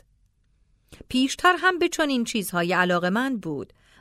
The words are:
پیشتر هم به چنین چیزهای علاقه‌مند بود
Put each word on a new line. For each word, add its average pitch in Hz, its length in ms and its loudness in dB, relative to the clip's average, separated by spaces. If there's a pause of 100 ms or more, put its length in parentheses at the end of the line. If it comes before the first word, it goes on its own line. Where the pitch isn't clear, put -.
(1080)
پیشتر 269 500 2
هم 359 200 2
به 339 100 2
چنین 277 340 -2
چیزهای 180 500 -2
علاقه‌مند 180 680 0
بود 143 320 -8 (280)